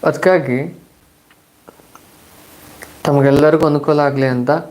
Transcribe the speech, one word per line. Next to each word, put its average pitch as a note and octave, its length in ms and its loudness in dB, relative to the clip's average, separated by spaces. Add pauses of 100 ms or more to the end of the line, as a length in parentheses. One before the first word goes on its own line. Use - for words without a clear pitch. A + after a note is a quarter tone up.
ಅದಕ್ಕಾಗಿ D3+ 760 -2 (2250)
ತಮಗೆಲ್ಲರಿಗೂ D3 600 2
ಅನುಕೂಲ D3 340 0
ಆಗ್ಲಿ C#3 280 0
ಅಂತ B2 240 -2 (200)